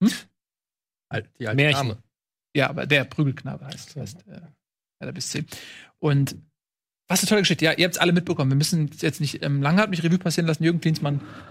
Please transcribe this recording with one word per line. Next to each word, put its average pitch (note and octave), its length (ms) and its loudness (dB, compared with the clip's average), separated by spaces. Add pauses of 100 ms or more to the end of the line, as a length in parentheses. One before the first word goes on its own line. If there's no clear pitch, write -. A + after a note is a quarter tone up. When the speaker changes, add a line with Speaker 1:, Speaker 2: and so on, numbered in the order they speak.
Speaker 1:
Hm? A3 80 4 (960)
Speaker 2:
Al-, A2 160 -6 (160)
die A2+ 80 -6
alte B2 80 -2
Speaker 3:
Märchen. C#3 320 2
Speaker 2:
Dame. G2+ 100 -8 (560)
Speaker 1:
Ja, C3+ 140 2
aber C3+ 160 -6
der C3+ 200 2
Prügelknabe C3+ 600 -4
heißt, - 320 -16
Speaker 2:
Ja. C3+ 60 -10
Speaker 1:
heißt, G2+ 160 -12 (100)
äh, - 120 -20 (600)
Hertha C3+ 120 -10
B - 60 -12
S - 120 -8
C. D3+ 140 -6 (540)
Und C#3+ 380 2 (720)
was F#3 120 0
eine F#3 80 0
tolle G#3 140 4
Geschichte. E3 220 2
Ja, D#3+ 80 4
ihr - 120 2
habt's F3+ 140 0
alle F3 140 4
mitbekommen. E3+ 380 2
Wir C3+ 60 4
müssen D3+ 340 0 (100)
jetzt D#3 200 -2
nicht, - 220 -4
ähm, C#3+ 180 0
langatmig F3 420 2
Revue E3+ 160 4
passieren E3+ 280 0
lassen. D#3+ 160 0
Jürgen E3 180 2
Klinsmann, D3 400 0 (300)